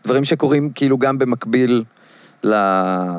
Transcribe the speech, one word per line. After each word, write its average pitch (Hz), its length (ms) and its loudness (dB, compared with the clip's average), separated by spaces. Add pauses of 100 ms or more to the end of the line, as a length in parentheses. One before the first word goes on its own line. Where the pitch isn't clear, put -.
דברים 131 220 0
שקורים, 147 500 0
כאילו, 135 220 0
גם 135 200 0
במקביל 123 680 0 (600)
ל-, 104 100 2 (640)